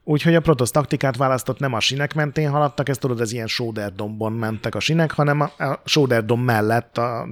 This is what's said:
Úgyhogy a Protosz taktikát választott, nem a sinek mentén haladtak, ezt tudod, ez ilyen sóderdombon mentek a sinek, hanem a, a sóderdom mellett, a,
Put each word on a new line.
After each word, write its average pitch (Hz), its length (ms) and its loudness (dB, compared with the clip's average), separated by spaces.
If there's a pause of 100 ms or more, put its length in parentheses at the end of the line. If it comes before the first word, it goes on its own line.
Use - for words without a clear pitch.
Úgyhogy 156 300 2
a 165 60 6
Protosz 131 300 2
taktikát 139 460 0
választott, 131 420 0
nem 135 140 -2
a 110 80 -2
sinek 139 340 -2
mentén 151 360 0
haladtak, 147 380 0
ezt 135 120 -2
tudod, 123 200 -2
ez 113 120 -2
ilyen 117 140 -6
sóderdombon 107 840 -4
mentek 110 420 -4
a 104 60 -2
sinek, 160 320 2
hanem 147 280 2
a, - 240 -4
a 139 200 -4
sóderdom 120 580 2
mellett, 117 560 2
a, 120 340 -4